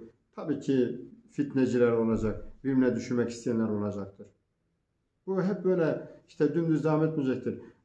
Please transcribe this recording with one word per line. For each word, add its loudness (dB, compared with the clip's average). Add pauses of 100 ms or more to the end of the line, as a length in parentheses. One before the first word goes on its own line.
(360)
Tabii -4
ki 0 (220)
fitneciler 2
olacak, 0 (200)
birbirine 2
düşürmek -2
isteyenler -2
olacaktır. -6 (1000)
Bu 0
hep -2
böyle 2 (200)
işte 0
dümdüz 2
devam 4
etmeyecektir. -2 (240)